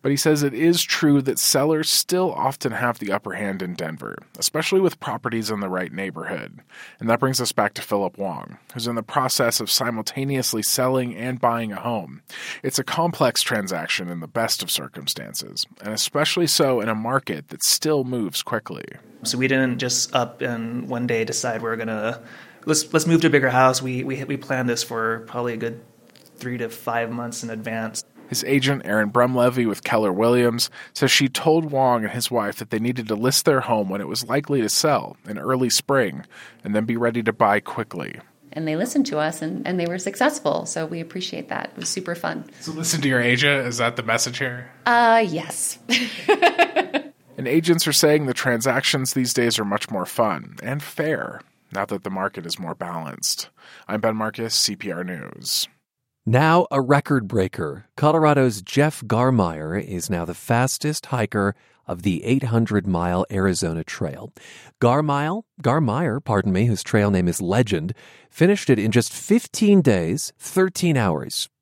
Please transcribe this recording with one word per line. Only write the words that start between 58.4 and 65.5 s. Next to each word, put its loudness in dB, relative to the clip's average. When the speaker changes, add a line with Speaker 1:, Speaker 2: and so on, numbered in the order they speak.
Speaker 4:
Jeff 0
Garmire 2
is -6
now 0
the -6
fastest 0
hiker 0
of -8
the 0
eight 2
hundred 2
mile 2
Arizona 0
Trail. -8
Garmile, 2